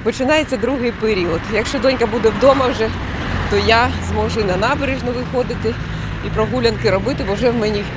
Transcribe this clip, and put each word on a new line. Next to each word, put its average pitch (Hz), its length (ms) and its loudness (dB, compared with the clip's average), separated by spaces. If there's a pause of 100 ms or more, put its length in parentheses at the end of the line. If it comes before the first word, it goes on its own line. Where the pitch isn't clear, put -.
Починається 262 540 2
другий 240 340 0
період. 185 500 0 (120)
Якщо 226 260 0
донька 233 260 2
буде 220 240 2
вдома 262 380 4
вже, 220 220 0 (600)
то 202 80 2
я 226 320 4 (200)
зможу 214 300 -2
і 214 40 0
на 185 140 0
набережну 254 540 -2
виходити, 247 640 -2 (520)
і - 20 -4
прогулянки 220 640 0
робити, 220 360 0
бо 196 60 0
вже 226 160 2
в 233 60 0
мені 208 280 0 (140)